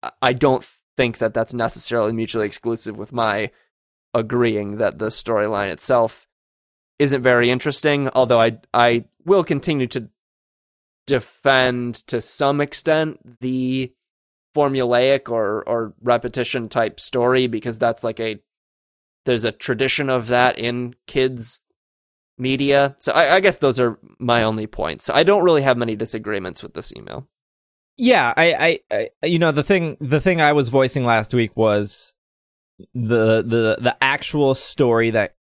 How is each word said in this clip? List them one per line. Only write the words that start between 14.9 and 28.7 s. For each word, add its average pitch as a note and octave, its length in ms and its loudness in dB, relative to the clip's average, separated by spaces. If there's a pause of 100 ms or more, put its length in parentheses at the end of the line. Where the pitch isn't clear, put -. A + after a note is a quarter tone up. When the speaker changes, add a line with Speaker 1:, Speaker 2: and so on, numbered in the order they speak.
Speaker 1:
or, G#2+ 360 -2
or A2+ 340 -4
repetition A#2+ 680 -2
type A2+ 300 -2
story, B2+ 480 0
because A2+ 320 -6
that's, A#2 240 -2
like, A2+ 160 -6
a, A2 200 -6 (840)
there's A#2 180 0
a A2+ 80 0
tradition C3 580 -2
of B2 180 -2
that B2 320 2
in A#2+ 340 -6 (140)
kids C3 540 -4 (760)
media. C#3 600 2
So - 120 -4
I, D#3 240 4
I F#3+ 40 4
guess F#3+ 180 2
those B2+ 220 0
are A#2+ 200 0 (200)
my A#2+ 240 2
only A2 240 -2
points. - 380 -6
So - 80 -4
I D#3 100 4
don't G3 200 4
really E3 180 4
have C3 160 2
many A2+ 180 -2
disagreements G#2 680 -8
with F#2 100 -16
this - 220 -14
email. A#1+ 320 -14 (680)
Speaker 2:
Yeah, A3+ 380 4
I, - 440 2 (120)